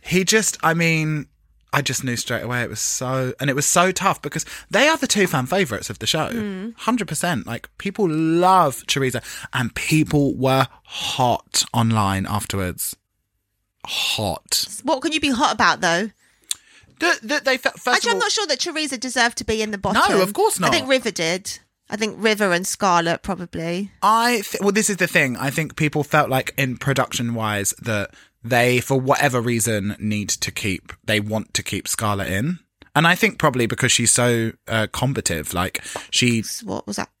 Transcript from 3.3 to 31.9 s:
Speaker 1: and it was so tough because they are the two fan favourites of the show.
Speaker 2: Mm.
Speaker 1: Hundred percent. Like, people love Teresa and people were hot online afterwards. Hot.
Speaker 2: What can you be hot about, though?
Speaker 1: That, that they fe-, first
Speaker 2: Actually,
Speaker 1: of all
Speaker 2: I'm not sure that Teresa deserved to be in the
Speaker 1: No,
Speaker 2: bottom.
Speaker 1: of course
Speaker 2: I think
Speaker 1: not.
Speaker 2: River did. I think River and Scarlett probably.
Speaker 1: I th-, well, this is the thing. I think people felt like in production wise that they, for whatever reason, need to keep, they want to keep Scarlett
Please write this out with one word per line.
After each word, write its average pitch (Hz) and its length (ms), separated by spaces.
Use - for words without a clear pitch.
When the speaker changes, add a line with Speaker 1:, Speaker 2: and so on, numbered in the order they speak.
Speaker 1:
and 135 100
it 127 60
was 143 100
so 185 240
tough 185 320
because 151 240
they 226 180
are 320 80
the 277 120
two 202 180
fan 143 200
favourites 139 440
of 104 80
the 110 80
show. 156 260
Speaker 2:
Mm. 208 460
Speaker 1:
Hundred 226 300
percent. 165 360
Like, - 320
people 196 320
love 160 760
Teresa 127 340
and 123 220
people 147 600
were 131 320
hot - 800
online 107 500
afterwards. 98 680
Hot. - 1000
Speaker 2:
What 269 200
can 330 100
you 311 80
be 294 100
hot 262 240
about, 175 260
though? 180 300
Speaker 1:
That, 330 220
that 226 220
they - 140
fe-, - 180
first - 120
Speaker 2:
Actually, 403 220
Speaker 1:
of 427 40
all - 20
Speaker 2:
I'm - 40
not 415 120
sure 415 140
that 285 140
Teresa 302 380
deserved 240 400
to - 60
be 220 180
in 214 80
the 208 60
Speaker 1:
No, 196 60
Speaker 2:
bottom. 269 280
Speaker 1:
of 190 120
course 392 300
Speaker 2:
I - 80
think - 160
Speaker 1:
not. 262 40
Speaker 2:
River 254 200
did. 180 480
I - 60
think 214 220
River 208 340
and 175 140
Scarlett 170 560
probably. 175 680
Speaker 1:
I 226 420
th-, - 160
well, 202 120
this 214 180
is 196 60
the 175 100
thing. 139 300
I 139 140
think 151 260
people 151 260
felt 139 280
like 131 260
in 127 220
production 127 560
wise 104 480
that 104 300
they, 123 380
for 135 180
whatever 131 420
reason, 110 600
need 104 300
to - 200
keep, - 420
they 107 160
want 107 340
to 98 80
keep - 240
Scarlett 101 420